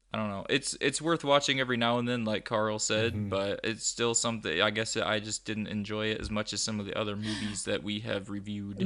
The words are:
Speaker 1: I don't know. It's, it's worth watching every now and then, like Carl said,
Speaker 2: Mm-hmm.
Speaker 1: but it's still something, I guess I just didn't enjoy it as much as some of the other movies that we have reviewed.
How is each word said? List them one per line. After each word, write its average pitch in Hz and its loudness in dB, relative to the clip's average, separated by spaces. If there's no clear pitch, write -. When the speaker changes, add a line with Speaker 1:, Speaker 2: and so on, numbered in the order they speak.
Speaker 1:
I 110 -2
don't 110 -2
know. 98 -6
It's, - 0
it's 143 0
worth 160 2
watching 139 4
every 127 2
now 120 4
and 120 0
then, 123 0
like 107 0
Carl 107 0
said, 107 2
Speaker 2:
Mm-hmm. 104 -2
Speaker 1:
but 98 0
it's 110 -2
still 117 2
something, 107 2
I 107 6
guess 110 0
I 107 2
just 107 -6
didn't 107 -2
enjoy 107 -2
it 107 -2
as - -4
much 107 -2
as 101 -2
some 107 -2
of 101 -4
the 92 -4
other 104 -2
movies 104 -4
that 101 0
we 104 -4
have 101 -4
reviewed. 101 -6